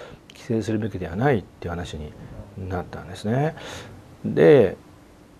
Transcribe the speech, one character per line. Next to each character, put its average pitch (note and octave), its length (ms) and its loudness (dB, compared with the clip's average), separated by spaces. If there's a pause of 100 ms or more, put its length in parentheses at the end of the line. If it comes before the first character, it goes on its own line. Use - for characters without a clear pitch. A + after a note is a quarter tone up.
(300)
規 - 120 -20
制 A2+ 220 -2
す G#2+ 80 -2
る A2 80 0
べ G#2+ 100 -4
き G2 80 -10
で F2+ 100 -6
は E2 80 -8
な B2 160 2
い G#2+ 80 4
っ - 40 -6
て - 240 -14
い - 0 -
う - 20 -6
話 E2+ 260 -8
に D2+ 160 -12 (460)
な F2+ 240 -6
っ E2+ 80 -8
た D#2+ 140 -12
ん D#2+ 40 -16
で F#2 80 -12
す - 100 -12
ね。 C#3 300 0 (720)
で、 C3+ 500 8 (640)